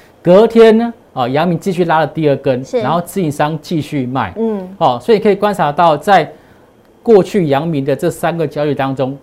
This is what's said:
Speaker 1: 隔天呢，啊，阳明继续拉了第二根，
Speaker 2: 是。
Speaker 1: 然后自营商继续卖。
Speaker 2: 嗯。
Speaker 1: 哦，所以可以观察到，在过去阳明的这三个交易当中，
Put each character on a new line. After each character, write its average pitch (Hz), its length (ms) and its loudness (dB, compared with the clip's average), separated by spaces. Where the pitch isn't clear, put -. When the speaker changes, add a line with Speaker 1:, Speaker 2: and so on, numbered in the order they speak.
Speaker 1:
隔 196 260 6
天 226 300 6
呢， 233 160 -2
啊， 127 140 -4
阳 156 200 0
明 165 120 -2
继 196 120 -6
续 175 140 -2
拉 165 140 0
了 151 80 0
第 156 220 -2
二 139 80 2
根， 131 280 -2
Speaker 2:
是。 247 140 -4
Speaker 1:
然 135 120 -2
后 170 80 0
自 180 220 -6
营 156 100 -2
商 151 300 -2
继 170 200 -4
续 135 240 -6
卖。 120 320 -6
Speaker 2:
嗯。 202 400 -6
Speaker 1:
哦， 143 240 0
所 233 120 0
以 196 60 2
可 214 100 0
以 196 60 2
观 208 180 -2
察 156 180 -2
到， 160 240 2
在 160 360 2
过 214 200 6
去 175 240 -2
阳 143 200 0
明 143 180 -4
的 147 100 0
这 170 140 -2
三 165 260 -4
个 160 120 -4
交 147 180 -4
易 147 80 -2
当 135 220 -4
中， 135 280 -4